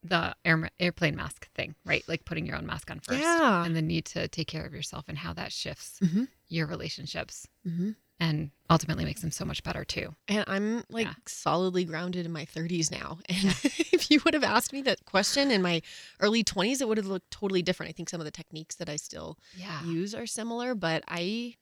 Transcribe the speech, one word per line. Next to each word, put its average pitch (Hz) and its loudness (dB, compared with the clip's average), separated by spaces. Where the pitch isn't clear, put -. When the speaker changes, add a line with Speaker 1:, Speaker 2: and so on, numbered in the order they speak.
Speaker 1:
the 170 0
air-, 165 4
airplane 175 2
mask - -8
thing, - -6
right? - 0
Like 165 -4
putting 160 -6
your - -6
own - -6
mask - -8
on - -10
first 262 -2
Speaker 2:
Yeah. 302 4
Speaker 1:
and 165 0
the 165 2
need 165 0
to 165 -4
take 160 -4
care - -8
of 151 -12
yourself 139 -10
and 156 -8
how 165 -8
that 160 -8
shifts - -10
Speaker 2:
Mm-hmm. 190 4
Speaker 1:
your 165 -2
relationships 160 -8
Speaker 2:
Mm-hmm. 180 -2
Speaker 1:
and 156 0
ultimately 156 4
makes 147 -6
them 165 -2
so - -6
much - -4
better - -4
too. - -6
Speaker 2:
And 202 2
I'm, 214 -2
like, 226 -2
Speaker 1:
Yeah. - -8
Speaker 2:
solidly 180 2
grounded 175 -4
in 170 -4
my 156 -6
thirties 165 0
now. - -6
<laughs> - -18
And 190 2
Speaker 1:
Yeah. 190 6
Speaker 2:
if - 4
you 302 10
would 311 6
have 285 4
asked 214 2
me 277 -4
that - 0
question 277 4
in 202 6
my 175 4
early 220 6
twenties, 247 2
it 247 2
would 214 4
have 196 -2
looked 190 -4
totally 190 2
different. 165 0
I 165 -10
think 170 -8
some 165 -8
of 156 -6
the 151 -8
techniques 160 -12
that 165 -8
I 147 -4
still 160 -10
Speaker 1:
Yeah. 180 -10
Speaker 2:
use 170 -2
are 226 -8
similar, 233 -2
but 165 0
I 214 -4